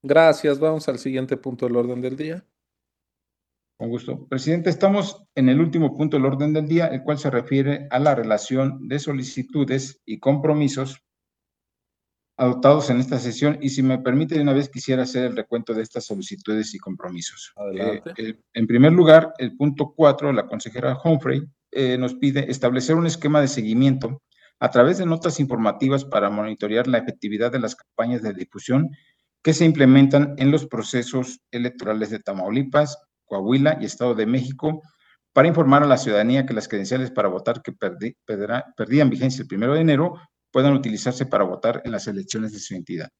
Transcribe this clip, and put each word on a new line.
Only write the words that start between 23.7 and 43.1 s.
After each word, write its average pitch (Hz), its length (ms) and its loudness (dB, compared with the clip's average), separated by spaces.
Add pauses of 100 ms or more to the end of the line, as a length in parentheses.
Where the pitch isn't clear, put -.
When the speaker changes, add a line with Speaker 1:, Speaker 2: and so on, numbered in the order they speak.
Speaker 2:
a 123 100 0
través 147 300 4
de 185 80 -2
notas 165 320 -2
informativas 135 680 -2
para 101 240 0
monitorear 107 580 -2
la 123 120 2
efectividad 113 520 -4
de 135 80 -4
las 127 160 -6
campañas 117 460 -6
de 107 120 -6
difusión 113 580 -2 (500)
que 160 120 2
se 160 120 2
implementan 139 720 6
en 135 140 2
los 143 160 -2
procesos 123 720 -6 (100)
electorales 113 600 -6
de 107 80 -8
Tamaulipas, 131 800 -2 (280)
Coahuila 127 540 0
y 113 60 -6
Estado 120 300 -2
de 107 100 -2
México, 135 560 -4 (520)
para 143 140 6
informar 147 340 4
a 147 60 2
la 139 100 6
ciudadanía 120 480 0
que 123 80 -8
las 107 140 -6
credenciales 117 420 -4
para 101 200 -2
votar 117 320 -4
que - 100 -12
perdi-, 92 440 -8 (100)
perdrá-, 107 520 -6
perdían 127 320 2
vigencia 127 320 -2
el - 60 -12
primero 117 260 -2
de 160 80 0
enero 160 380 0 (320)
puedan 139 220 4
utilizarse 123 520 -4
para 104 180 0
votar 92 400 -4
en 120 100 -8
las 101 120 -8
elecciones 104 460 -8
de 104 80 -16
su - 160 -12
entidad. 85 340 -10 (100)